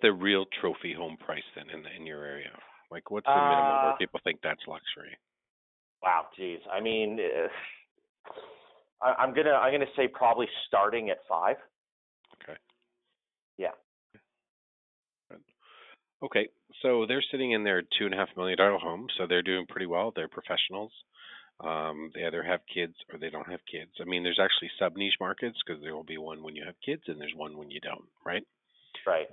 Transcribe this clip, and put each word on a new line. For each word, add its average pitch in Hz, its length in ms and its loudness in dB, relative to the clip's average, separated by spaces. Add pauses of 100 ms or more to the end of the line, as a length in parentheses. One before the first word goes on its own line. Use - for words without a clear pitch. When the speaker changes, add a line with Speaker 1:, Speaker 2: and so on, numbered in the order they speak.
Speaker 1:
the 107 120 8
real 95 320 4 (160)
trophy 85 320 -2
home 80 240 -8
price 78 260 -8 (120)
then 76 160 -14
in 80 120 -12
the, 78 120 -14
in 82 120 -14
your 76 180 -10
area? 71 260 -10 (400)
Like, - 200 -12
what's 104 240 -2
the 143 60 6
minimum 139 400 6
where 135 120 4
Speaker 2:
Uh, - 20 2
Speaker 1:
people - 280 -2
think 85 200 0
that's - 240 -2
luxury? - 500 -10 (840)
Speaker 2:
Wow, 87 340 4
geez. 90 240 -6 (120)
I 98 100 -2
mean, 110 380 0
uh, 82 280 0 (1600)
I, 127 100 6
I'm 131 180 2
gonna, 151 180 4
I'm 131 220 6
gonna 143 220 2
say 131 120 4
probably 120 400 4 (200)
starting 107 420 4
at 92 80 2 (120)
five. 92 280 2 (840)
Speaker 1:
Okay. 80 160 -14 (1000)
Speaker 2:
Yeah. 90 140 -4 (2500)
Speaker 1:
Okay, 107 260 0 (320)
so 120 260 4
they're 131 240 0
sitting 131 200 0
in 107 140 2
their 92 160 4
two - 240 -2
and 95 80 0
a 95 40 0
half 98 200 0
million 90 200 0
dollar 98 220 6
home, 87 280 -6 (100)
so 92 100 -2
they're 87 160 4
doing 92 240 0
pretty 92 200 -6
well. 92 280 0
They're 80 140 -4
professionals. 101 640 -4 (640)
Um, 78 560 -6
they 85 100 -4
either 82 180 0
have 87 180 0 (120)
kids 87 220 -2 (160)
or 78 80 -16
they 78 100 -6
don't 76 220 -10
have 90 100 -10 (100)
kids. 82 200 -12 (100)
I 87 40 -8
mean, 90 180 0
there's 87 180 0
actually 92 380 2
sub-niche 95 400 0
markets 92 440 -4
'cause 78 180 -6
there 78 140 -10
will 78 100 -10
be 78 120 -8
one 78 260 -10
when 78 120 -12
you 76 100 -10
have 87 160 -16
kids 151 260 -4
and 76 140 -8
there's 80 140 -8
one 76 220 -12
when 73 140 -14
you - 100 -12
don't, - 280 -10 (160)
right? - 200 -4 (600)
Speaker 2:
Right, 80 280 2